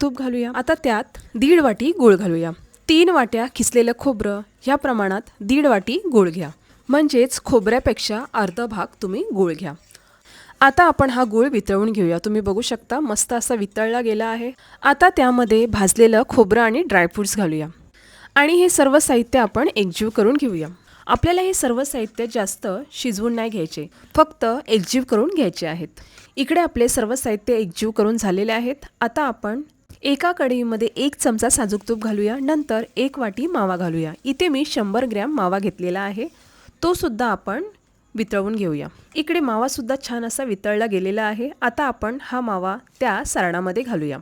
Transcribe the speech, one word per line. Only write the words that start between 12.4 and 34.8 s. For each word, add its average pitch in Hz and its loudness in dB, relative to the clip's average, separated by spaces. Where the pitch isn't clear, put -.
बघू 196 -2
शकता 247 -4
मस्त 220 -2
असा 240 -2
वितळला 220 -2
गेला 220 -2
आहे. 233 -6
आता 277 6
त्यामध्ये 240 4
भाजलेलं 220 4
खोबरं 220 4
आणि 233 2
ड्रायफ्रुट्स 202 0
घालूया 156 -2
आणि 302 4
हे 349 6
सर्व 285 4
साहित्य 254 2
आपण 233 2
एकजीव 202 -2
करून 226 2
घेऊया. 180 -4
आपल्याला 349 2
हे 381 0
सर्व 254 0
साहित्य 226 -6
जास्त 208 -6
शिजवून 233 -4
नाही 226 -4
घ्यायचे, 160 -8
फक्त 311 0
एकजीव 220 0
करून 254 0
घ्यायचे 214 -2
आहेत. 160 -8
इकडे 302 0
आपले 247 2
सर्व 233 -2
साहित्य 233 -2
एकजीव 214 -2
करून 220 0
झालेले 208 0
आहेत. 240 -4
आता 233 -2
आपण 240 -6
एका 311 0
कढईमध्ये 240 -2
एक 285 -2
चमचा 226 0
साजूक 214 -2
तूप 226 -4
घालूया, 214 -2
नंतर 277 -2
एक 269 -2
वाटी 247 -4
मावा 208 -2
घालूया. 165 -4
इथे 277 0
मी 277 0
शंभर 226 -2